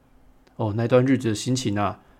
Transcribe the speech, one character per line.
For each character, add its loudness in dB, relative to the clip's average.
哦， -2
那 -2
段 4
日 2
子 -2
的 0
心 -2
情 -2
啊， -2